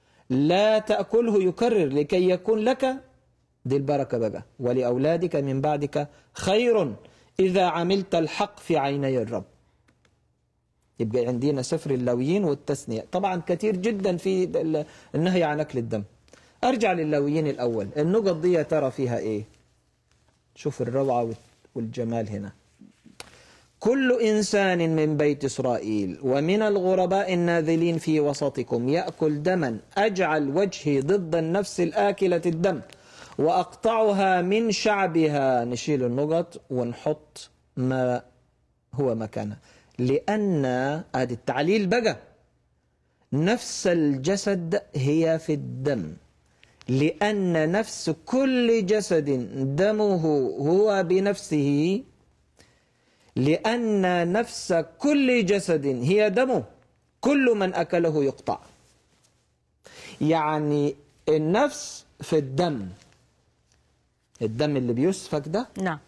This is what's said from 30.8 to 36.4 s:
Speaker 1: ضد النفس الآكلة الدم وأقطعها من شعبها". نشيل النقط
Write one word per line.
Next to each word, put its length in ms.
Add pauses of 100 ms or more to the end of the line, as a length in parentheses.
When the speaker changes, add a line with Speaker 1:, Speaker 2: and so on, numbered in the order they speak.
Speaker 1:
ضد 340
النفس 460
الآكلة 640
الدم 340 (580)
وأقطعها 1040
من 300
شعبها". 920
نشيل 400
النقط 560 (100)